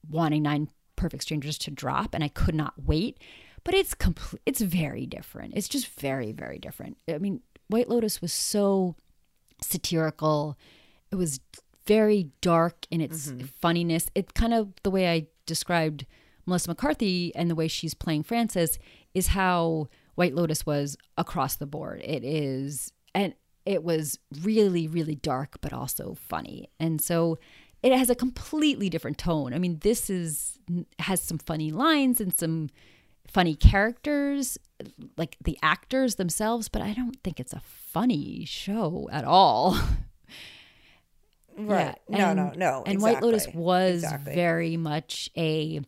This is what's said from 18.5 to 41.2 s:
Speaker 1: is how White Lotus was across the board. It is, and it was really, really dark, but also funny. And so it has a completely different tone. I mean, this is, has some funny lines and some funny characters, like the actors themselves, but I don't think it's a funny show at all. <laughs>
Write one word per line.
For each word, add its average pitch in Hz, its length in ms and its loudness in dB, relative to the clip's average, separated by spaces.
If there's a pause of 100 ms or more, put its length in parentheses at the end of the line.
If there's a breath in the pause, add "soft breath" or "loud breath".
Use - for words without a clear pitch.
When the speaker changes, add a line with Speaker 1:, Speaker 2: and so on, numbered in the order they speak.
Speaker 1:
is 185 140 0
how 170 600 2 (260 soft breath)
White 175 200 2
Lotus 156 300 0
was 143 320 -2 (220)
across 151 380 -2
the 147 100 -8
board. 143 380 -10
It 143 200 -4
is, 139 680 -4 (220)
and 196 200 0 (300)
it 185 180 0
was 160 360 -2 (240)
really, 196 460 4
really 156 280 -2
dark, 139 440 -4
but 143 120 -6
also - 440 -8 (120)
funny. - 500 -10
And 160 220 0
so 165 380 2 (440 soft breath)
it 254 100 6
has 254 180 4
a 240 40 6
completely 262 760 0
different 160 300 -4
tone. 147 340 0
I 143 60 -2
mean, 175 220 0
this 226 280 0
is, 170 500 -4 (420)
has 190 200 0
some - 180 -6
funny 156 340 -4
lines 269 480 2
and 185 120 -2
some 160 380 -2 (560 soft breath)
funny 175 300 2
characters, 277 1000 4 (600)
like - 240 -4
the - 200 -4
actors 233 520 2
themselves, 214 540 -2
but 214 120 -4
I 208 140 -4
don't 247 280 -6
think 175 180 -6
it's - 120 -10
a - 80 -10
funny - 840 -2
show 175 680 -4
at 151 120 -4
all. 160 580 8
<laughs> - 60 2 (1700 loud breath)